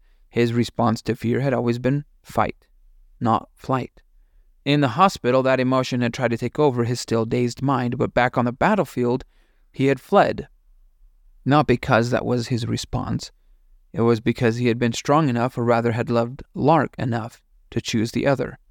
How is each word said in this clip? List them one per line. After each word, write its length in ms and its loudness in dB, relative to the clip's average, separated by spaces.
his 240 0
response 500 0
to 140 -4
fear 240 -2
had 140 -2
always 240 0
been 260 -2
fight, 440 -4
not 340 0
flight. 480 -6
In 180 2
the 60 2
hospital, 540 2
that 180 2
emotion 420 0
had 100 0
tried 200 -2
to 40 -2
take 220 -6
over 260 2
his 160 -4
still 240 0
dazed 380 -2
mind, 340 -2
but 160 -2
back 240 0
on 80 2
the 80 -2
battlefield, 720 0
he 140 0
had 140 0
fled. 480 2
Not 200 4
because 440 4
that 160 0
was 220 -2
his 180 -2
response. 680 -6
It 80 -2
was 180 4
because 360 0
he 100 -2
had 120 2
been 140 0
strong 380 0
enough, 260 -2
or 80 -2
rather 280 2
had 180 -2
loved 320 -2
Lark 440 2
enough, 440 -6
to 100 -4
choose 320 -2
the 140 -2
other. 320 -2